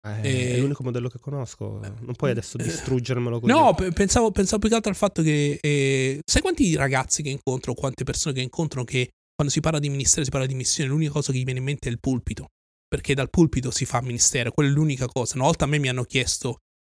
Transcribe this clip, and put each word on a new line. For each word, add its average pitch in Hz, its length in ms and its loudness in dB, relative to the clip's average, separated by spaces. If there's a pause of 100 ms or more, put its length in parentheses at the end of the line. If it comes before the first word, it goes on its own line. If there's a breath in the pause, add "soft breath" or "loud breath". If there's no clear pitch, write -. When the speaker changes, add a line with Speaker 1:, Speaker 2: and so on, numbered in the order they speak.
Speaker 1:
Eh, 107 160 -6
Speaker 2:
Eh, 127 320 0
Speaker 1:
è 123 40 2
l'unico 139 260 0
modello 123 240 -4
che 123 100 -10
conosco, 110 600 -8 (200)
non 120 160 -8
puoi 139 140 0
adesso 117 280 -4
Speaker 2:
eh, - 40 -4
Speaker 1:
distruggermelo 120 760 -2
così. 202 120 4
Speaker 2:
No, 277 220 8
pe-, 185 180 0
pensavo, 208 380 2
pensavo 202 300 2
più 214 100 2
che 233 60 4
altro 220 140 0
al 180 60 -2
fatto 196 260 0
che, 147 380 2
eh, 135 640 2
sai - 160 0
quanti 302 360 2
ragazzi 135 460 0
che 147 80 -4
incontro, 131 440 -4
quante 131 300 -4
persone 143 300 -2
che 131 60 -2
incontro 127 440 -4
che 127 260 0 (240)
quando 143 180 0
si 156 80 2
parla 160 200 0
di 147 80 -2
ministero, 139 360 0
si 131 60 -4
parla 135 160 -2
di 131 80 -4
missione, 131 360 -2
l'unica 151 220 0
cosa 147 200 -2
che 127 60 0
gli 127 60 -2
viene 127 140 -4
in 127 60 -4
mente 139 240 -4
è 120 40 -2
il 117 60 -6
pulpito, 131 480 -4 (400)
perché - 280 -4
dal 131 140 -2
pulpito 139 440 4
si - 120 -2
fa 120 160 0
ministero, 120 520 0
quella 143 180 2
è - 20 2
l'unica 143 340 2
cosa. 120 280 -4
Una 131 100 0
volta 160 200 4
a 139 40 0
me 147 100 2
mi 139 100 0
hanno 127 160 -2
chiesto, - 540 -2 (240)